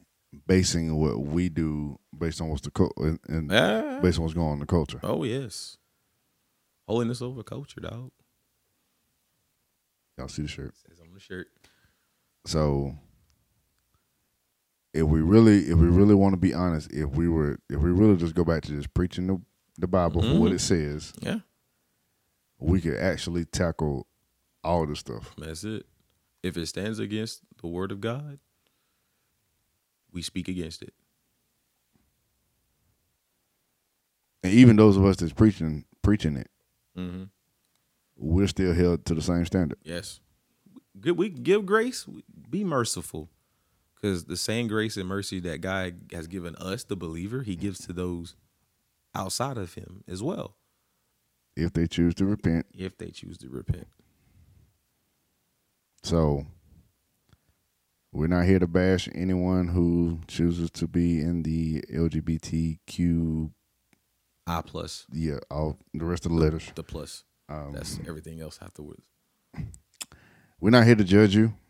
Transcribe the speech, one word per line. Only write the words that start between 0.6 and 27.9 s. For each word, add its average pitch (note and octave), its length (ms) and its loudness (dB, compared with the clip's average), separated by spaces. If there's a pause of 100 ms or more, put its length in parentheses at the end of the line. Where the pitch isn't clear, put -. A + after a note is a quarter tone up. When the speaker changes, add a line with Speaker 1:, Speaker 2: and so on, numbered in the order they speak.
Speaker 1:
what C2+ 240 0
we E2 280 -2
do D2+ 520 -4 (160)
based E2 240 -6
on D#2+ 80 -6
what's D2+ 140 -4
the - 80 -12
cul-, - 260 2
and, D#2+ 320 -2
and D#2 220 -4
Speaker 2:
Yeah. F#3+ 500 0
Speaker 1:
based F2 180 4
on E2 60 -2
what's D#2+ 100 -6
going E2+ 140 0
on D2+ 60 -2
in C#2+ 60 -6
the D2 60 -8
culture. E2 360 0
Speaker 2:
Oh, C#3+ 220 -4
yes. B2 520 -10 (1120)
Holiness A#2 340 -2
over B2 220 -12
culture, - 360 -14
dog. B2 300 -14 (2000)
Speaker 1:
Y'all C2 100 -10
see D2+ 140 -8
the D2 60 -6
shirt? - 280 -12
Speaker 2:
Says E2+ 240 -20
on E2 140 -20
the G2 60 -20
shirt. F2+ 280 -14 (1000)
Speaker 1:
So, C#2+ 500 0 (2000)
if D#2+ 100 2
we D#2 160 4
really, G#2 480 8
if E2 80 2
we E2 100 8
really G2 280 8
wanna G2 220 6
be F2 180 2
honest, E2 380 -2
if D2 180 -4
we E2 180 0
were, D2+ 300 0 (100)
if C#2+ 120 -4
we E2+ 100 2
really G2 260 6
just E2 180 -2
go F2 100 2
back D#2+ 200 0
to D2+ 80 -8
just C#2+ 220 -8
preaching F2+ 320 -4
the, F#2+ 140 -2 (380)
the F2+ 80 -2
Bible F2 360 2
for C3 160 2
what A3 100 6
Speaker 2:
Mm-hmm. - 80 2
Speaker 1:
it - 40 -2
says, D#2 600 -2
Speaker 2:
Yeah. G#3 200 -6 (1200)
Speaker 1:
we E2+ 220 2
could D#2+ 160 -2
actually E2+ 480 -2
tackle D#2+ 600 -2 (580)
all E2 220 0
the D2 100 -6
stuff. - 420 -14
Speaker 2:
That's D#2+ 260 -12
it. G#2+ 220 -10 (560)
If F2 140 -6
it E2 100 -4
stands G#2+ 320 -6
against A2 440 -8 (180)
the E2+ 80 -10
word F#2 240 -6